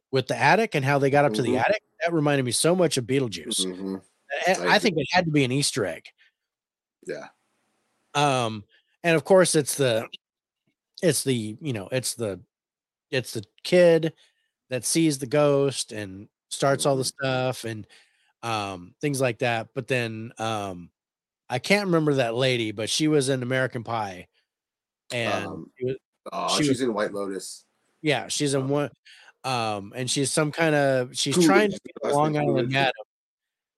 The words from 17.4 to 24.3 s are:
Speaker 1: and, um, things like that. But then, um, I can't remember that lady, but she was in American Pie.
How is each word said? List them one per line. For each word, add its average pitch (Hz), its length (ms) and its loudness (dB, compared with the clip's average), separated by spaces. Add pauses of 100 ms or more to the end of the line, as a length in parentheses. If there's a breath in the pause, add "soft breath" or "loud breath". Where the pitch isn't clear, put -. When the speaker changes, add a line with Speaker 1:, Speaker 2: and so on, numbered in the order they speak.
Speaker 1:
and, 110 220 -10 (560 soft breath)
um, 98 560 -6
things 139 220 -2
like 123 180 0
that. 117 360 -2
But 131 120 -8
then, 117 500 -4
um, 101 520 -6 (600)
I 123 100 -4
can't 202 260 2
remember 156 300 2
that 117 200 2
lady, 123 360 0
but 107 180 -6
she 156 180 0
was 147 220 2
in 131 140 -2
American 127 400 -2
Pie. 101 440 -8 (840)